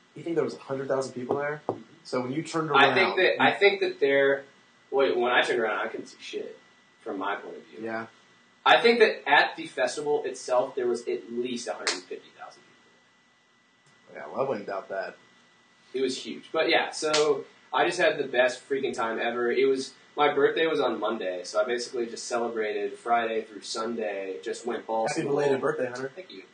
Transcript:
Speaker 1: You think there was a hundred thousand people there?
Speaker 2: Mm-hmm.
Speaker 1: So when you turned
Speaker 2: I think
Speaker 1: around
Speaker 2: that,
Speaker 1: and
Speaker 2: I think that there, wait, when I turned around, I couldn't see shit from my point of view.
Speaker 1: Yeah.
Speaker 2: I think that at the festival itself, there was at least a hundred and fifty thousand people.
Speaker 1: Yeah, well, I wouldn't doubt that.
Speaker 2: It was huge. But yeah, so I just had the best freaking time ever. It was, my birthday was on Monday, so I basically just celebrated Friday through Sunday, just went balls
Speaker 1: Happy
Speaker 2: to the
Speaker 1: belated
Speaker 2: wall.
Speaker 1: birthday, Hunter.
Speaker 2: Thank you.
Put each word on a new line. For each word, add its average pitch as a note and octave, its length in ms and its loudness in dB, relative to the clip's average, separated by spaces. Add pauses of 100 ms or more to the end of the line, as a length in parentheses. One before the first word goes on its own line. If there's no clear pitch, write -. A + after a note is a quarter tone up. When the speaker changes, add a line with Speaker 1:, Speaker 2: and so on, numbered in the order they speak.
(160)
Speaker 1:
You C#3+ 80 -14
think E3+ 140 -4
there C#3 80 4
was A2+ 100 -6
a - 40 -18
hundred C3+ 280 -6
thousand C3+ 260 -2
people B2 220 -4
there? D3 320 -4
Speaker 2:
Mm-hmm. A2+ 140 -6 (240)
Speaker 1:
So B2+ 160 -2
when B2+ 100 -4
you D#3 120 -4
turned D#3 300 -4
Speaker 2:
I C#3 200 6
think D#3 160 4
Speaker 1:
around - 80 -2
Speaker 2:
that, E3 160 4
Speaker 1:
and - 80 -2
Speaker 2:
I C#3+ 100 6
think G3 300 4
that - 180 -2
there, C#3 440 4 (460)
wait, C3+ 280 2
when A#2+ 160 2
I - 80 6
turned A#2+ 180 0
around, G#2+ 260 -2
I - 40 -6
couldn't - 180 -10
see - 140 -20
shit - 360 -10 (440)
from G#2 160 -8
my G2 180 -4
point - 220 -12
of - 80 -16
view. - 200 -14
Speaker 1:
Yeah. A2+ 200 -6 (600)
Speaker 2:
I D3+ 140 10
think A#3 200 6
that - 300 4
at D3 280 6
the D#3 100 -10
festival D3 560 -2
itself, C3 520 0
there B2 120 0
was A#2+ 220 -2
at A#2+ 200 -6
least A#2+ 380 -6
a G#2 60 -6
hundred G2 220 -6
and F#2 80 -12
fifty - 260 -14 (100)
thousand D2+ 220 -18
people. - 1500 -20
Speaker 1:
Yeah, C#2+ 180 -14
well, B2 120 -2
I - 40 -4
wouldn't G#2 180 -6
doubt G2 220 -8
that. F#2 260 -6 (800)
Speaker 2:
It C3 80 -2
was C3 160 -2
huge. - 340 -12
But D#3+ 180 0
yeah, - 220 0
so D3+ 540 0 (280)
I D3+ 120 2
just F3 140 -2
had D3+ 180 4
the C#3+ 100 -2
best - 400 2
freaking C3+ 280 -2
time A#2 240 -4
ever. A#2+ 320 0
It B2+ 160 4
was, C3+ 260 0 (220)
my D3 180 4
birthday D3+ 340 4
was D3+ 120 2
on A2+ 200 0
Monday, G2+ 440 -4
so - 180 -2
I G#2+ 40 2
basically A#2+ 400 -2
just A2 220 -10
celebrated G#2+ 680 -2
Friday A2+ 480 0
through G#2 200 -14
Sunday, G#2 840 -6
just A2+ 240 -8
went A2+ 180 -4
balls A2+ 260 -2
Speaker 1:
Happy D#3+ 100 -2
Speaker 2:
to C#3 60 -4
the C#3 60 -2
Speaker 1:
belated C#3+ 200 2
Speaker 2:
wall. A#2 80 0
Speaker 1:
birthday, C3+ 260 -2
Hunter. B2+ 280 -8
Speaker 2:
Thank F#3 160 -16
you. F#3+ 120 -16 (100)